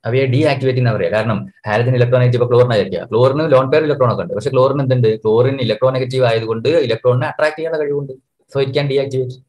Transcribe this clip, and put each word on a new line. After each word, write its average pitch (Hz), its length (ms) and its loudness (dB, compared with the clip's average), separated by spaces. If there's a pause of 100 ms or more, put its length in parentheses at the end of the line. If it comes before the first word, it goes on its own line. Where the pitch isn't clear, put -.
അവയെ 127 200 0
ഡീആക്ടിവേറ്റിംഗ് 131 600 0
എന്നാ 107 100 0
പറയാ. 95 120 -2
കാരണം 107 380 -2 (200)
halogen 120 280 0
electron 120 260 2
negative, 123 220 2
ഇപ്പൊ 120 120 0
chlorine 123 180 4
ആയിരിക്കുക, 98 380 -2
chlorine 135 400 2
lone 131 200 4
pair 156 120 2
electron 127 280 0
ഒക്കെ 92 120 -4
ഉണ്ട്, 90 100 -10
പക്ഷെ 117 160 -6
chlorine 135 320 2
എന്തുണ്ട്? 120 400 0
chlorine 127 400 0
electron 120 320 0
negative 127 320 -2
ആയതുകൊണ്ട് 113 440 -2
ഇലക്ട്രോണിനെ 123 580 0
attract 151 300 -2
ചെയ്യാനുള്ള 160 260 -4
കഴിവുണ്ട്. 143 300 -6 (380)
So 139 120 -4
it 131 140 -4
can 143 140 0
deactivate. 131 420 -2 (160)